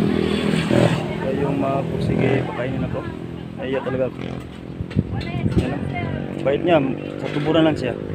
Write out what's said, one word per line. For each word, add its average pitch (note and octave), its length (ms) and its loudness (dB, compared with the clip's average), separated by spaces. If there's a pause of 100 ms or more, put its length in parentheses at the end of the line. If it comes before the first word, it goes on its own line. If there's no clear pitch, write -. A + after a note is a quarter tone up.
(680)
siya G1+ 160 6 (560)
yung C#3 160 2
mag-, C#3 320 0 (160)
sige, C3 480 2
pakainin C3 320 -2
ako. A#2+ 160 -4 (560)
Naiya C3 240 -2
talaga C3 220 0 (100)
ako. G1+ 40 -12 (1400)
Yan - 160 4
lang. - 100 -4 (600)
Bait C#3+ 160 2
niya. E3+ 160 6 (400)
Sa - 160 -6
tuburan D#3 320 4
lang D#3 160 4
siya. A#2 160 -2 (180)